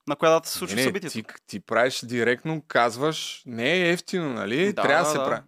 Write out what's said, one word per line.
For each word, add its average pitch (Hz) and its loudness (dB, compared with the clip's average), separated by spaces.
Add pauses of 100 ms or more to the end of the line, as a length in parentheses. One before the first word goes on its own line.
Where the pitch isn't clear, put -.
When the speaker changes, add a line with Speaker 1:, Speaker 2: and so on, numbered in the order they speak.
Speaker 1:
на 147 -2
коя 160 4
дата 160 2
се - -6
случва 185 -6
Speaker 2:
Не, 233 2
не, 262 4
Speaker 1:
събитието. 180 -4
Speaker 2:
ти, 113 -8 (240)
ти 104 -10
правиш 117 0
директно, 123 -2
казваш, 127 0
не 120 -2
е 180 2
ефтино, 175 -4
нали? 123 0
Speaker 1:
Да, - -2
Speaker 2:
Трябва 143 4
да 151 2
се 151 0
Speaker 1:
да, 135 -2
Speaker 2:
прави. 117 -2